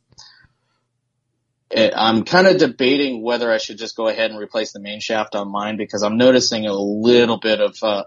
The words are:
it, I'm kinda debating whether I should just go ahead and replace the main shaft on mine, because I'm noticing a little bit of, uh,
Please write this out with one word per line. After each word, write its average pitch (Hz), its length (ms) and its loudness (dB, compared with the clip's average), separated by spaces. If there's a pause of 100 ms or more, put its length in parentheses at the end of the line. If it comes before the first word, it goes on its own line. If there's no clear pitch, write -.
(1700)
it, 113 240 2
I'm 110 280 0
kinda 185 340 4
debating 131 640 0
whether 117 300 -2
I 110 60 0
should 107 200 -10
just 110 180 -12
go 110 120 -2
ahead 110 240 -2
and 107 80 -12
replace 104 320 -6
the 101 80 -18
main 104 180 -12
shaft 107 380 -4
on 101 160 -6
mine, 104 240 -6
because 104 260 -6
I'm 107 140 -2
noticing 120 500 4
a 101 80 -4
little 110 640 2
bit 107 220 0
of, 101 200 -2
uh, 104 260 -2